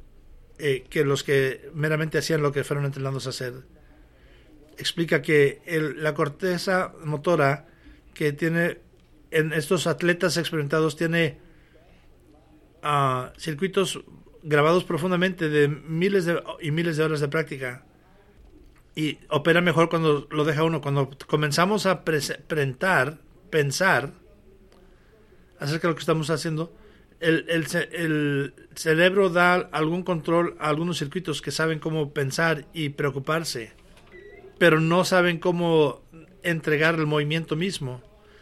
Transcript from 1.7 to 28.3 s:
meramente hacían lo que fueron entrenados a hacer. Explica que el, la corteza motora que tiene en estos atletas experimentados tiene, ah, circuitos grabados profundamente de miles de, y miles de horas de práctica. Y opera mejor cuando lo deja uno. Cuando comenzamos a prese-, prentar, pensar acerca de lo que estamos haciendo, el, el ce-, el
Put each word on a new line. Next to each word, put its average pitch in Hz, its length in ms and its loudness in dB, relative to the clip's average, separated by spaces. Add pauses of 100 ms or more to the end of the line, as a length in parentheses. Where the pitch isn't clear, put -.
meramente 156 440 -2
hacían 151 240 0
lo 147 100 2
que 139 120 -2
fueron 143 220 -2
entrenados 135 400 -6
a 131 60 -6
hacer. 127 220 -8 (1200)
Explica 165 440 0
que 143 440 4
el, 156 380 -4
la 151 100 0
corteza 175 800 -2 (100)
motora 147 640 2 (460)
que 147 200 -2
tiene 165 460 -2 (520)
en 160 220 0
estos 160 340 0
atletas 170 500 0
experimentados 156 580 -2
tiene, 165 440 0 (1400)
ah, 135 540 0
circuitos 175 640 -2 (420)
grabados 156 400 4
profundamente 180 680 0
de 147 180 4
miles 165 580 0
de, 165 160 0 (200)
y 156 100 -4
miles 165 260 -2
de 156 60 4
horas 156 160 0
de 147 80 0
práctica. 139 580 -6 (1120)
Y 151 220 -4 (120)
opera 165 320 4
mejor 165 280 4
cuando 160 400 0
lo 151 160 0
deja 156 180 0
uno. 160 180 0
Cuando 139 280 0 (180)
comenzamos 170 580 0
a 175 200 0
prese-, 156 420 -2
prentar, 151 720 0 (300)
pensar 143 640 2 (1500)
acerca 160 280 -2
de 165 40 2
lo 151 40 -2
que - 60 -10
estamos 160 280 0
haciendo, 160 440 -4 (460)
el, 160 300 2
el 165 180 0
ce-, 170 260 -2
el 147 600 -2 (220)